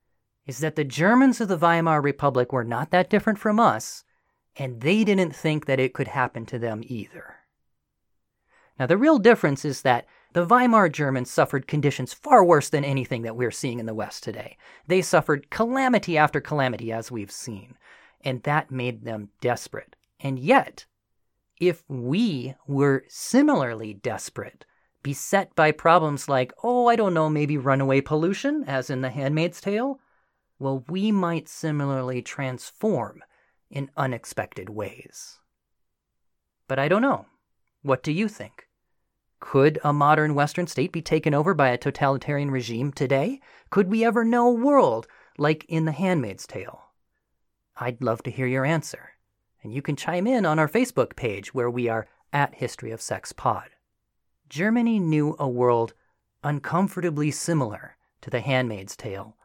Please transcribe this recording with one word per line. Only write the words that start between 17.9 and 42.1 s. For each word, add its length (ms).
and 200
that 300
made 340
them 240
desperate. 540
And 200
yet, 480
if 280
we 680
were 420
similarly 840
desperate, 720
beset 500
by 180
problems 560
like, 240
oh, 240
I 80
don't 180
know, 160
maybe 300
runaway 420
pollution, 640
as 240
in 120
The 100
Handmaid's 500
Tale, 380
well, 320
we 220
might 360
similarly 760
transform 1000
in 260
unexpected 720
ways. 720
But 120
I 80
don't 160
know. 240
What 180
do 100
you 160
think? 400
Could 420
a 80
modern 440
Western 320
state 260
be 80
taken 320
over 200
by 140
a 100
totalitarian 720